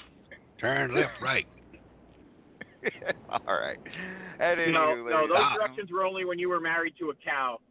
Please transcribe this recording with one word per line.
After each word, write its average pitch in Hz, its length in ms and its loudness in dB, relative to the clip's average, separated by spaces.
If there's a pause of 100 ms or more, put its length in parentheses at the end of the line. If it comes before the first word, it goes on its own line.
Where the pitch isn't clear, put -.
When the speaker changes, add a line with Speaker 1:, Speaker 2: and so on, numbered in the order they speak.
(580)
Speaker 1:
Turn 131 360 2
left, - 260 2
right. - 260 0 (1400)
Speaker 2:
<laughs> - 460 -6
All - 120 -2 (140)
right. - 240 -2 (640)
Speaker 3:
No, - 40 2
Speaker 2:
Anywho, 170 280 2
Speaker 3:
no, 156 320 4
Speaker 2:
ladies 147 240 2
Speaker 3:
those 175 100 6
Speaker 1:
Ah. - 180 4
Speaker 3:
directions 208 360 -4
were 185 120 0
only 190 200 -2
when 180 140 -2
you 180 100 0
were 175 100 2
married 165 420 0
to 156 100 -2
a 143 60 -4
cow. 135 440 -2 (100)